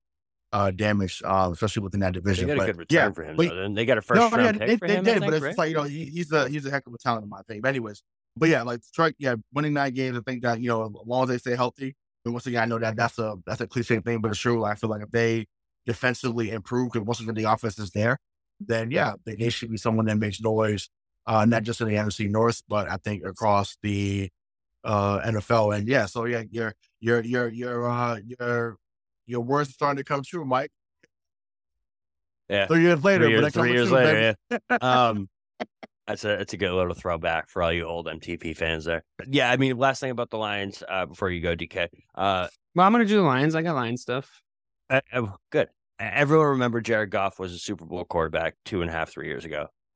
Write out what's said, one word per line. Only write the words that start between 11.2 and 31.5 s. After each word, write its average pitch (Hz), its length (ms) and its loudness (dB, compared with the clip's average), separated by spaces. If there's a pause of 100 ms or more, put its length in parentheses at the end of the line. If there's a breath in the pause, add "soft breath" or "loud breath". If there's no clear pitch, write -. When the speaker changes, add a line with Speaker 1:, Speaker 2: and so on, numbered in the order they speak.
Speaker 1:
as 123 40 0
they 127 100 0
stay 123 180 -4
healthy. 131 400 -2 (280)
But 120 80 -4
once 120 140 -8
again, 120 160 0
I 113 40 0
know 117 120 -2
that 113 160 -2
that's 117 240 -2
a, 110 160 -4 (120)
that's 107 140 -6
a 117 60 -6
cliche 117 320 0
thing, 117 220 -2
but 110 100 -2
it's 101 80 -4
true. 117 260 2
I 104 120 -2
feel 110 140 -6
like 107 120 -6
if 107 80 -16
they 113 360 0 (400)
defensively 120 640 -2
improve, 120 420 -4
'cause 113 100 -2
once 113 180 -4
again, 110 140 -6
the 110 100 -2
offense 110 360 0
is 101 100 -6
there, 117 280 0 (400)
then 113 320 -2
yeah, 135 220 0 (140)
they, 110 100 -8
they 117 140 0
should 117 200 -6
be 110 60 -4
someone 110 300 2
that 107 100 2
makes 107 240 -2
noise, 110 480 0 (380)
uh, 110 180 4
not 113 180 4
just 113 200 -4
in 113 60 0
the 104 80 2
N 104 100 0
F 98 60 -2
C 107 140 -4
North, 110 420 2
but 104 200 0
I 92 80 -4
think 101 280 -6
across 101 580 0
the, 101 480 -2 (520)
uh, 101 420 2
N 110 120 -2
F 104 140 -2
L. 110 220 4
And 104 140 -2
yeah, 123 200 2
so 113 180 -6
yeah, 117 260 -4
your, 113 240 -6 (260)
your, 117 200 2
your, 120 280 0
your, 120 420 -4
uh, 120 340 -2
your, 120 520 -4 (500)
your 120 140 -4
words 135 300 0
are - 20 -20
starting 143 260 0
to 135 60 -6
come 139 180 -2
true, 160 220 -8
Mike. 131 260 0 (1800)